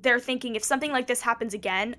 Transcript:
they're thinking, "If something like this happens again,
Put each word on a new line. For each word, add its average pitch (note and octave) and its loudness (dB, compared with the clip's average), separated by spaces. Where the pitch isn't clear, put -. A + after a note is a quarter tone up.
they're B3+ 6
thinking, B3+ -2
"If G#3+ -4
something D4 0
like B3+ 0
this B3 0
happens A#3 -2
again, G3+ -2